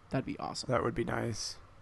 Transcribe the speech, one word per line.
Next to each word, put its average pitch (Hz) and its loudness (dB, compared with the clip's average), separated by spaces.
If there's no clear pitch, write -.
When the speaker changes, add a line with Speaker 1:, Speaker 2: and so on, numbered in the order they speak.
Speaker 1:
That'd 170 2
be - -4
awesome. - -2
Speaker 2:
That 120 6
would 120 2
be 117 2
nice. 117 -2